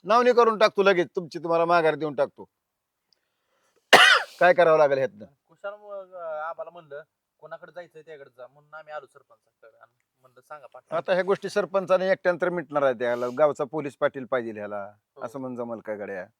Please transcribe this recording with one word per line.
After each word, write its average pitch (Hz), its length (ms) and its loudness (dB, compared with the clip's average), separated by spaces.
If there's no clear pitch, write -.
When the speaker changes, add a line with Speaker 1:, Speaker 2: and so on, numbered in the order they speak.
Speaker 1:
नावनी 240 280 4
करून 226 260 4
टाकतो 202 240 2
लगेच, 180 340 2
तुमची 170 220 -10
तुम्हाला 165 260 0
माघार 170 300 2
देऊन 147 200 -8
टाकतो." 117 340 -6
<coughs> - 480 6
काय 175 140 6
करावं 165 240 6
लागेल 139 200 4
ह्यातनं? 107 260 -6
Speaker 2:
कुशाल 202 240 -16
मग, 202 420 -18
अं, 160 260 -10
आम्हाला 165 300 -12
म्हणलं, 156 320 -18
"कोणाकडे 160 360 -20
जायचंय 160 280 -20
त्याकडे 147 360 -20
जा," 123 80 -20
म्हणून 147 280 -20
आम्ही 156 180 -20
आलो 147 140 -16
सरपंचाकडे 117 760 -20
आणि 117 240 -20
म्हणलं, 127 200 -20
"सांगा 147 260 -20
पाटील." - 300 -14
Speaker 1:
आता 170 160 -4
ह्या 185 100 0
गोष्टी 190 260 -4
सरपंचाने 185 600 -2
एकट्यानं 175 340 -2
तर 180 60 -2
मिटणार 151 340 -4
आहे 135 120 2
त्याला, 120 320 -4
गावचा 147 260 2
पोलीस 143 320 -10
पाटील 139 280 -6
पाहिजे 117 280 -6
ह्याला, 104 400 -12
Speaker 2:
हो. - 60 -16
Speaker 1:
असं 123 160 -14
म्हणून 127 180 -12
जमल 117 240 -10
काय 107 160 -10
गड्या? 98 300 -12